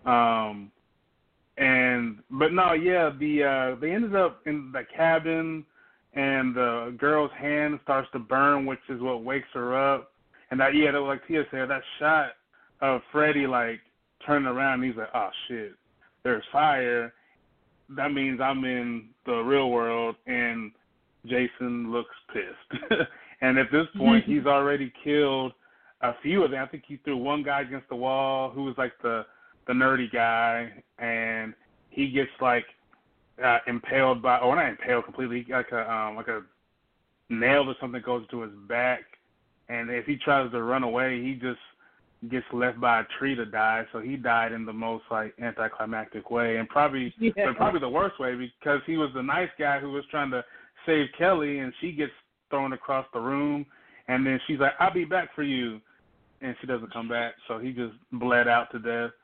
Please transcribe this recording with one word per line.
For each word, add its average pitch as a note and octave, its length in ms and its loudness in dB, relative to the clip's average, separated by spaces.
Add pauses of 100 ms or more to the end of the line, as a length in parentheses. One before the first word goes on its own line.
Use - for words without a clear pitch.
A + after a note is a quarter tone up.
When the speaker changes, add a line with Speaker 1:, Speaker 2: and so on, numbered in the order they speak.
Speaker 1:
Um, A2 640 2 (840)
and, B2+ 600 2 (120)
but D3+ 220 2
no, F3+ 200 4
yeah, E3 440 4
the, D3 260 2 (320)
uh, A#2+ 40 -16
they D#3 120 -2
ended G#3 240 0
up F#3 300 2
in D3 260 -6
the B2+ 120 -6 (120)
cabin, D#3+ 720 0 (480)
and C3+ 400 0
the A#2+ 460 0
girl's D3 380 2
hand D3 460 -2
starts C3+ 280 -2
to C3 80 -6
burn, C3+ 460 2
which C3 140 -4 (100)
is B2 120 -6
what B2 220 -2
wakes C3 300 -4
her C3 420 2
up. A#2+ 160 -10 (400)
And C3 80 -2
that, C#3 160 4
yeah, D3+ 160 6
that, C#3+ 80 0
like C#3 280 -4
Tia D#3 220 0
said, C3 200 -4
that C3+ 120 -4 (180)
shot D3+ 320 2 (500)
of C3 200 2 (100)
Freddy, D3 360 4
like, A#2 320 0 (460)
turning C#3+ 220 2
around, B2+ 360 0
he's B2 140 -2
like, A2 160 -6
"Oh, G#2 160 -2 (180)
shit, A2 260 -8 (500)
there's A#2+ 280 0
fire. B2+ 640 2 (760)
That C#3 240 -4
means C3+ 280 0
I'm C3+ 240 0
in A#2+ 420 -4 (180)
the A#2+ 120 0
real B2+ 340 2
world," A#2 440 0 (120)
and A#2 440 -4 (540)
Jason A#2+ 680 -2
looks A#2 240 -4 (180)
pissed. - 480 -8 (100)
<laughs> D#3+ 160 2 (340)
And C3 160 4
at C3 120 4
this D#3 160 4 (120)
point, A3+ 260 8
Speaker 2:
<laughs> - 20 -8
Speaker 1:
he's C#3+ 200 2
already C#3 480 4 (100)
killed C3+ 480 2 (500)
a A#2+ 120 0 (100)
few F3 200 2
of C3+ 80 2
them. C3+ 120 -4
I C3+ 40 -6
think C#3+ 200 -14
he C#3+ 100 -12
threw C#3 200 -4
one C#3+ 260 -2
guy C#3 180 -2
against B2+ 280 -10
the B2 60 -8
wall C3 540 0
who C3+ 140 -6
was, C3 140 -4
like, B2+ 160 -2 (100)
the, A2+ 220 -2 (420)
the B2 60 0
nerdy C3 380 2
guy, A#2 600 0 (280)
and A2+ 540 -4 (360)
he C#3 180 -2
gets, C3 220 0 (100)
like, A#2+ 240 2 (800)
uh, A#2+ 140 4 (100)
impaled B2+ 540 2
by, B2 160 4
or B2+ 180 4
not D#3 140 2
impaled A#2+ 340 -2
completely, A#2+ 460 -6
like B2+ 240 -2
a, A2+ 180 -4
um, G#2+ 240 -4
like A2+ 140 -8
a G#2+ 140 -6 (840)
nail B2+ 380 4
or C3 140 -6
something B2 240 -8
goes A#2+ 240 -2
to A#2 140 -8
his G#2 100 -12 (160)
back, B2 320 0 (640)
and A#2 220 -8
if A#2+ 160 -6
he D3 100 -2
tries C3+ 360 2
to A#2 120 -4
run B2+ 200 0
away, B2 380 -2
he C3 120 -4
just B2 260 -8 (720)
gets B2 220 -4
left A#2+ 260 0
by A#2 220 4
a G#2+ 60 -8 (120)
tree C3+ 160 -2
to A#2 100 -4
die. A2 460 0
So A2+ 80 -8
he B2+ 160 -6
died A#2 380 0
in A2+ 120 -6
the A2 80 -10
most, A2+ 380 -6
like, A2 300 -4
anticlimactic A2 880 -6
way, A#2 260 0
and A2+ 120 -4
probably, C3+ 500 2
Speaker 2:
Yeah. A3+ 160 2
Speaker 1:
but F3+ 220 0
probably F3+ 240 2
the B2+ 80 -2
worst F#3 280 0
way, B2+ 180 -4
because C3 500 -2
he D#3+ 100 -2
was D#3 180 0
the C3 80 -6
nice D#3+ 280 -2 (100)
guy C#3+ 200 0
who C#3 120 -8
was C#3 180 -6
trying C#3+ 220 -2
to B2 120 -2 (420)
save D3+ 220 2 (100)
Kelly, D3+ 420 2
and B2+ 220 -6
she F3 100 -6
gets C#3+ 220 -4 (380)
thrown C3+ 220 -2
across C3+ 380 -4
the A#2+ 80 -4
room, C#3+ 460 -2 (420)
and B2+ 160 2
then C3 220 0
she's D3 140 -4
like, C#3 200 4
"I'll F3 140 4
be F3 100 0
back E3+ 300 -2
for D3+ 80 -8
you," B2 400 -4 (600)
and B2+ 200 -8
she B2+ 60 -12
doesn't A2+ 260 -6
come A#2 160 -8
back, A#2 240 -4 (140)
so A2+ 100 -6
he B2+ 140 -6
just A#2 240 -8 (180)
bled A#2+ 340 2
out A#2 240 4
to B2 60 -10
death. A#2 340 -4 (120)